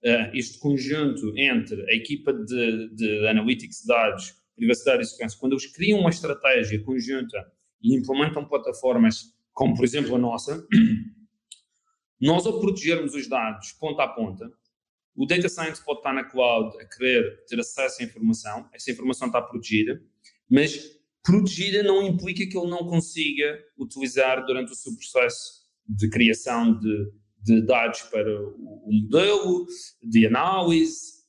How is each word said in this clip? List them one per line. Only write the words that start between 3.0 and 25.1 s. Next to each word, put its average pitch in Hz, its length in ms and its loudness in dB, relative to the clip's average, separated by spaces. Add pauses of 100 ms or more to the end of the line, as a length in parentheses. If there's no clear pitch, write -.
analytics 110 540 0
de 110 60 -14
dados, 110 460 0 (220)
privacidade 120 480 2
e - 20 -4
segurança, 113 340 -10
quando 135 140 0
eles 135 140 -4
criam 202 320 0
uma 170 100 4
estratégia 127 760 0
conjunta 127 540 -6 (440)
e 120 140 4
implementam 143 520 -2
plataformas 120 840 0 (200)
como, 123 220 2
por 120 100 2
exemplo, 127 300 0
a 123 40 2
nossa, 123 460 -4 (760)
<clears throat> - 760 -20
nós 165 240 4
ao 220 140 0
protegermos 160 540 0
os 135 140 -8
dados 110 460 -4
ponta 151 300 -4
a 127 40 0
ponta, 107 440 -8 (640)
o 139 100 -2
data 175 220 0
science 160 360 -8
pode 147 160 -6
estar 135 140 -4
na 135 120 -4
cloud 117 560 0
a - 40 -20
querer 123 600 0
ter 120 140 -6
acesso 127 420 -4
à 120 40 -6
informação, 113 680 -4
essa - 180 -10
informação 127 360 -4
está 120 140 0
protegida, 110 600 -2 (480)
mas 147 440 2 (300)
protegida 196 600 2
não 196 200 4
implica 190 420 -4
que 190 120 -8
ele 175 120 -4
não 175 160 -6
consiga 151 720 -2 (180)
utilizar 131 680 0
durante 127 260 -4
o - 40 -18
seu - 200 -12
processo - 680 -4 (220)